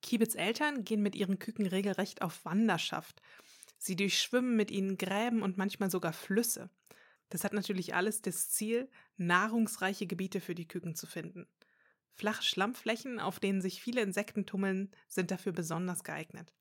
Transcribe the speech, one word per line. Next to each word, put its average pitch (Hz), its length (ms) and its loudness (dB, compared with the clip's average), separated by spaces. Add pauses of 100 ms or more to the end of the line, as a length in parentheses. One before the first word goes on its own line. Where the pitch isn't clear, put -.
Kiebitz 226 340 2
Eltern 240 500 0
gehen 214 160 0
mit 202 140 2
ihren 190 240 0
Küken 214 280 -2
regelrecht 190 560 0
auf 180 220 -4
Wanderschaft. 180 800 0 (560)
Sie - 160 -4
durchschwimmen 233 640 2
mit 214 160 2
ihnen 196 260 0
Gräben 214 440 2
und 190 160 0
manchmal 196 340 0
sogar 180 200 0
Flüsse. 196 580 0 (580)
Das - 160 -4
hat 196 80 0
natürlich 190 420 -2
alles 208 260 0
das - 300 -2
Ziel, 233 400 0 (260)
nahrungsreiche 190 920 2
Gebiete 185 320 -2
für 175 160 -4
die 170 100 -8
Küken 170 300 -6
zu - 100 -10
finden. 165 400 -10 (680)
Flache 214 280 -2
Schlammflächen, 226 760 0
auf 185 180 -2
denen 196 240 2
sich 185 180 -2
viele 240 220 0
Insekten 202 420 -2
tummeln, 196 460 0 (180)
sind 185 220 0
dafür 190 220 -2
besonders 170 520 -4
geeignet. 160 560 -10